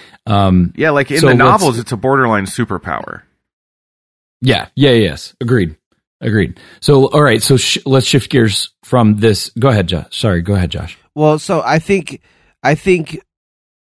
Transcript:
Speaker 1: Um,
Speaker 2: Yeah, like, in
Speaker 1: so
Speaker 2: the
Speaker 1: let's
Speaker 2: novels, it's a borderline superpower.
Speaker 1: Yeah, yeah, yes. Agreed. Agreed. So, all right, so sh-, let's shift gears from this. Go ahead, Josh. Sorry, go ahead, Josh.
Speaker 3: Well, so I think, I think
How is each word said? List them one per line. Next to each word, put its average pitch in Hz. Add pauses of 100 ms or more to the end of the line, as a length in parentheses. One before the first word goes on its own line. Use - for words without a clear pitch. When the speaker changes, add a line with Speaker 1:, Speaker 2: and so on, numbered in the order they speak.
(260)
Speaker 1:
Um, 95
Speaker 2:
Yeah, 156
like, 143
in 143
Speaker 1:
so 151
Speaker 2:
the 127
Speaker 1:
let's -
Speaker 2:
novels, 170
it's 117
a 117
borderline 117
superpower. 82 (1200)
Speaker 1:
Yeah, 123
yeah, 135
yes. 101
Agreed. 113 (440)
Agreed. 107 (200)
So, 135
all 139
right, 113
so 135
sh-, -
let's 131
shift -
gears 113 (120)
from 107
this. 104 (100)
Go 131
ahead, 107
Josh. -
Sorry, 90
go 98
ahead, 90
Josh. - (160)
Speaker 3:
Well, 151
so 160
I 135
think, 170 (420)
I 135
think 160 (760)